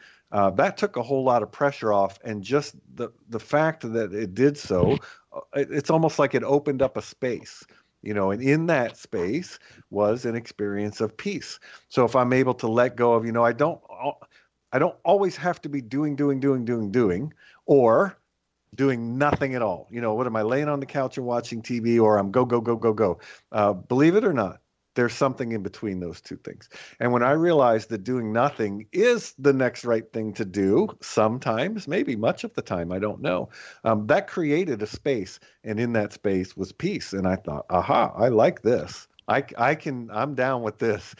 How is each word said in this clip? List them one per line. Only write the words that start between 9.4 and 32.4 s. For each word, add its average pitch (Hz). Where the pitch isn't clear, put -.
was 104
an 117
experience 104
of 110
peace. -
So 127
if 117
I'm 127
able 127
to 120
let 120
go 120
of, 113
you 117
know, 117
I 117
don't, 147
al-, 131
I 127
don't 165
always 190
have 165
to 151
be 139
doing, 139
doing, 139
doing, 131
doing, 113
doing, 113
or 175
doing 120
nothing 143
at 123
all. 92
You 120
know, 110
what 123
am 113
I 110
laying 135
on 143
the 131
couch 131
and 131
watching 120
T 123
V, 117
or 107
I'm 98
go, 127
go, 120
go, 117
go, 113
go? 104
Uh, 101
believe 135
it 220
or 180
not, 98
there's 120
something 131
in 104
between 98
those 85
two -
things. -
And 123
when 120
I 127
realized 143
that 104
doing 117
nothing 110
is 226
the 135
next 123
right 113
thing 110
to 113
do, 98
sometimes, 120
maybe 143
much 120